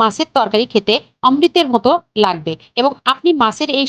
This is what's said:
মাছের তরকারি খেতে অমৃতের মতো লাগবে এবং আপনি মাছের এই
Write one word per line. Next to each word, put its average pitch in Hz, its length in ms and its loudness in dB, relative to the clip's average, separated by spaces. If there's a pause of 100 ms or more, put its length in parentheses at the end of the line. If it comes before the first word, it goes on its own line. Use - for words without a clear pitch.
মাছের 220 360 0
তরকারি 220 360 0
খেতে 208 220 0 (340)
অমৃতের 302 460 2
মতো 233 160 0 (340)
লাগবে 165 280 -4 (280)
এবং 269 100 2 (220)
আপনি 302 180 -2 (120)
মাছের 285 260 -2 (100)
এই 277 100 0